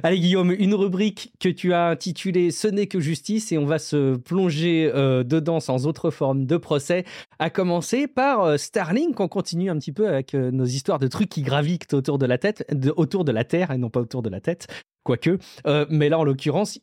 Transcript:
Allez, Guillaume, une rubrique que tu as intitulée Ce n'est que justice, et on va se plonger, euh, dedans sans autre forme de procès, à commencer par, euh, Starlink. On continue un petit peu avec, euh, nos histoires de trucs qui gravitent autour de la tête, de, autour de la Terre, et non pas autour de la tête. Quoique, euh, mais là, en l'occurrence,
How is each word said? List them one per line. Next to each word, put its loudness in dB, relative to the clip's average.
Allez, 2
Guillaume, 4
une 2
rubrique -2
que 0
tu -2
as 2
intitulée -2
Ce -2
n'est 0
que -4
justice, -4
et 0
on 0
va 0
se 0
plonger, 0
euh, 2
dedans 0
sans -2
autre -2
forme 0
de 2
procès, -2
à 0
commencer 0
par, 0
euh, 4
Starlink. -2
On 2
continue -2
un 0
petit -6
peu 0
avec, -2
euh, 0
nos 2
histoires -2
de 2
trucs 0
qui -6
gravitent 0
autour 0
de 2
la 2
tête, -2
de, 0
autour 0
de 0
la 2
Terre, 0
et -4
non -2
pas -2
autour -4
de -2
la -8
tête. -6
Quoique, 0
euh, 2
mais 2
là, 2
en 4
l'occurrence, 0